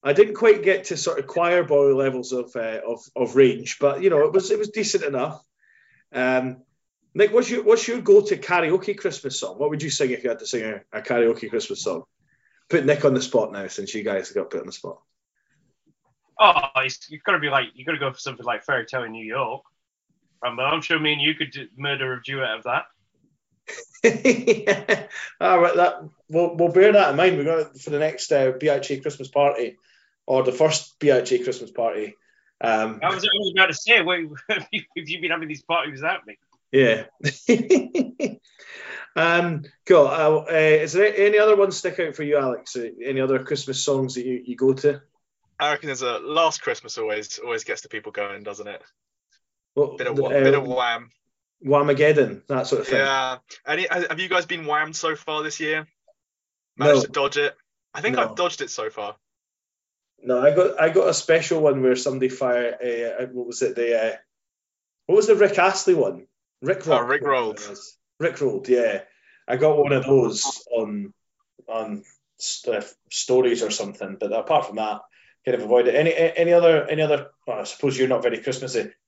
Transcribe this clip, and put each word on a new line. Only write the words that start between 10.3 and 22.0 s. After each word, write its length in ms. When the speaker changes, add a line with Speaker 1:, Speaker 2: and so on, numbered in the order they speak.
Speaker 1:
to 80
sing 160
a, 180
a 20
karaoke 480
Christmas 320
song? 220
Put 160
Nick 200
on 80
the 80
spot 300
now, 160
since 260
you 100
guys 280
got 180
put 120
on 60
the 40
spot. 280
Speaker 2:
Oh, 160
it's, 320
you've 140
gotta 160
be 100
like, 260
you've 100
gotta 120
go 140
for 80
something 260
like 200
Fairy 200
Tale 180
in 100
New 120
York. 360
Rambo, 200
I'm 180
sure 180
me 140
and 80
you 120
could 180
do, 160
murder 360